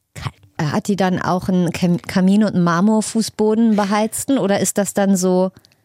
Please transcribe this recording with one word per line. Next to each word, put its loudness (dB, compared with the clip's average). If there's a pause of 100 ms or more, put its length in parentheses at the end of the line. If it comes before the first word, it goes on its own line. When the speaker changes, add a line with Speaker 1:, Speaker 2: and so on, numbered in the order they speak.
(120)
Speaker 1:
kalt. -12 (260)
Speaker 2:
Hat -2
die 0
dann 0
auch -2
einen 2
Kam-, -2
Kamin 2
und -2
einen 2
Marmorfußboden 0
beheizten 0
oder 0
ist -2
das -2
dann 2
so? 0 (340)